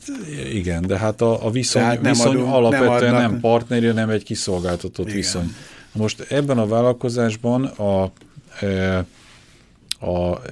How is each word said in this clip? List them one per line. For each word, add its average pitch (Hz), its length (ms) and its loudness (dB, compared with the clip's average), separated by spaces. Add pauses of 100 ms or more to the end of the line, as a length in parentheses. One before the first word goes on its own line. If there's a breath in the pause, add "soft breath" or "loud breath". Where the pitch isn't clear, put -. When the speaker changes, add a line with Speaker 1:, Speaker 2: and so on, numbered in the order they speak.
(520)
Speaker 1:
igen, 87 340 -2
de 95 120 0
hát 107 220 -2
a, 117 260 0
a 113 40 -2
viszony, 123 320 0
Speaker 2:
Tehát 120 180 0
nem 127 120 2
Speaker 1:
viszony 120 220 4
Speaker 2:
adunk, 127 180 0
Speaker 1:
alapvetően 120 600 4
Speaker 2:
nem - 20 4
adnak. 120 160 4
Speaker 1:
nem 120 100 -2
partneri, 117 460 2
hanem 110 220 2
egy 107 160 0
kiszolgáltatott 90 800 -4
Speaker 2:
Igen. 101 100 -4
Speaker 1:
viszony. 92 380 -2 (380 loud breath)
Most 107 280 -2 (100)
ebben 139 280 0
a 110 80 2
vállalkozásban 120 960 0
a, 98 480 -2 (520)
e, 95 320 0 (1040 loud breath)
a, 87 400 -2 (120)